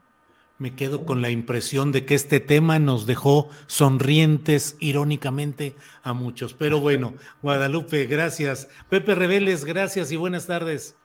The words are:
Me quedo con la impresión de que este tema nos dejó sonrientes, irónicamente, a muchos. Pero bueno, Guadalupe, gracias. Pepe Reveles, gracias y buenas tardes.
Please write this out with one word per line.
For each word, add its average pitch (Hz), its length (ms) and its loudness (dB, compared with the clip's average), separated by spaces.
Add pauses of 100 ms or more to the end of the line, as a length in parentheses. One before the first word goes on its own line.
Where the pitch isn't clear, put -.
(580)
Me 127 160 -8
quedo 139 300 -4
con 131 160 -2
la 120 100 -2
impresión 120 600 -2
de 131 120 0
que 143 100 2
este 139 260 2
tema 160 380 4
nos 131 280 2
dejó 139 420 4 (180)
sonrientes, 147 1120 2
irónicamente, 143 920 -4 (280)
a 127 100 -6
muchos. 123 420 -8
Pero 151 260 0
bueno, 139 340 0 (280)
Guadalupe, 143 640 0
gracias. 147 640 -2 (200)
Pepe 196 260 2
Reveles, 180 500 0
gracias 170 480 -4
y 165 40 -4
buenas 175 300 -6
tardes. 165 580 -6